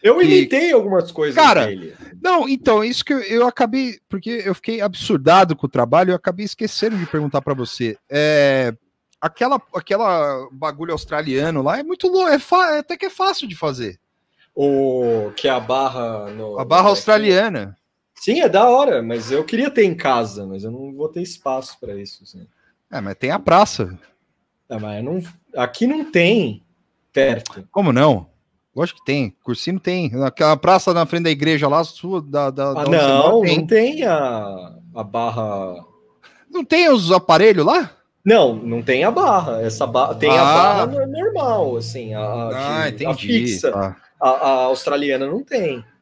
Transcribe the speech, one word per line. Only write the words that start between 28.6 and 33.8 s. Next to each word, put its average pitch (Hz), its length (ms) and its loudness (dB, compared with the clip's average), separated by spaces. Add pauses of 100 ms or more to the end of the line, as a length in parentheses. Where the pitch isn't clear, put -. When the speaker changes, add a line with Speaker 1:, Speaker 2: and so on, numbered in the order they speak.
Speaker 2:
Lógico 165 240 -6
que - 60 -18
tem. 139 380 -4
Cursino 165 360 -6
tem. 180 320 -4 (120)
Aquela 151 340 2
praça 180 360 2
na 170 120 2
frente 170 180 -4
da 165 80 0
igreja 147 360 0
lá, 151 160 2
sua, 175 380 -8
da, 143 280 -2
da, 135 220 -4
Speaker 1:
Ah, - 20 -4
Speaker 2:
da 139 80 -6
onde 143 100 -2
você 156 160 4
Speaker 1:
não, 139 240 4
Speaker 2:
mora, 220 160 4
tem. 165 120 2
Speaker 1:
não 156 80 -6
tem 247 380 2